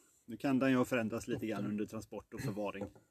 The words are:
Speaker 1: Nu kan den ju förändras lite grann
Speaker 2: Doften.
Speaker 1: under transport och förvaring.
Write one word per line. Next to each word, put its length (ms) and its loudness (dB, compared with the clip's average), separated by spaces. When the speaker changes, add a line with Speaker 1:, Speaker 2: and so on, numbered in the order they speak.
Speaker 1:
Nu 120 -10
kan 220 4
den 120 6
ju 140 6
förändras 420 0
lite 200 -2
grann 140 -2
Speaker 2:
Doften. 100 -2
Speaker 1:
under 140 0
transport 480 -10
och 80 -8
förvaring. 440 -4